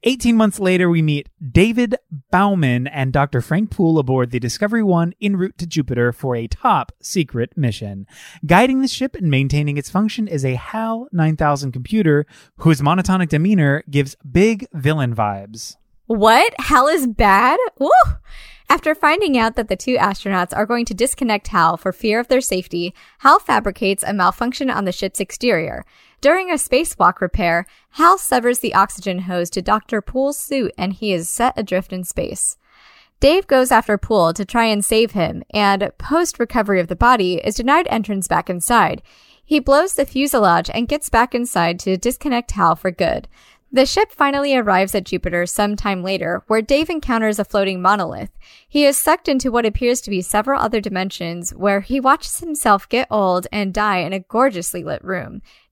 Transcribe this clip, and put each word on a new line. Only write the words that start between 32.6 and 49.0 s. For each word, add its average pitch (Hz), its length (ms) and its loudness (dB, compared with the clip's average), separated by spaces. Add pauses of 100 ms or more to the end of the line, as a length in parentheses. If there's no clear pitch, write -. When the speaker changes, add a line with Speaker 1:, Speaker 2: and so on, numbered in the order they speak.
Speaker 2:
Dave 330 260 4
goes 262 260 2
after 220 280 2
Poole 175 340 2
to 202 120 -6
try 233 200 0
and 208 180 0
save 226 280 0
him, - 400 -4
and 196 480 0
post-recovery 233 800 0
of 170 80 -2
the 180 80 -6
body 208 480 2
is 208 120 -2
denied 285 360 2
entrance 202 360 -4
back 170 220 -2
inside. 180 540 0 (420)
He 302 140 2
blows 285 340 2
the 277 120 0
fuselage 220 680 2
and 233 140 -2
gets - 220 -4
back 240 260 2
inside 180 460 -2
to 190 160 0
disconnect 240 540 -4
Hal 170 240 2
for 190 140 -4
good. - 380 -2 (440)
The 262 140 4
ship 415 260 0
finally 277 440 0
arrives 196 400 0
at 190 80 -2
Jupiter 175 420 -4
some 208 300 -2
time 196 260 -4
later, 180 460 -4
where 220 140 2
Dave 285 280 2
encounters 226 500 -2
a 196 60 -2
floating 196 360 -2
monolith. 190 480 0 (400)
He 294 160 2
is 277 120 4
sucked - 300 0